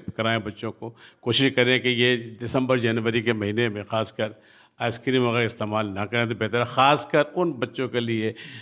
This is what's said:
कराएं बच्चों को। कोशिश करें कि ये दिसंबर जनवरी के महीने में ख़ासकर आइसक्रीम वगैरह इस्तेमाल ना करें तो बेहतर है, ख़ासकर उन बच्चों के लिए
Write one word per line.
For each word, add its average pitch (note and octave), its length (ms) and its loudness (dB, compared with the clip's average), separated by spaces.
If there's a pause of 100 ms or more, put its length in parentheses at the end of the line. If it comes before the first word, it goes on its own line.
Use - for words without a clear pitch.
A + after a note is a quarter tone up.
(160)
कराएं A2+ 280 0
बच्चों G#2+ 260 -8
को। A2+ 260 -14 (260)
कोशिश B2 320 2
करें B2+ 260 4
कि A#2+ 80 0
ये B2 280 4
दिसंबर A#2+ 640 -2
जनवरी A2+ 440 0
के A#2 100 2
महीने G#2+ 360 0
में G2+ 160 -6
ख़ासकर G#2+ 500 -4 (460)
आइसक्रीम B2+ 420 0
वगैरह A#2+ 220 2
इस्तेमाल G#2+ 420 -2
ना G2 180 -4
करें A#2 240 0
तो A2+ 60 -2
बेहतर G#2+ 240 -2
है, A#2+ 60 2
ख़ासकर C#3+ 580 4
उन F3 300 -2
बच्चों B2 360 -6
के B2 120 -2
लिए A2 340 -2 (280)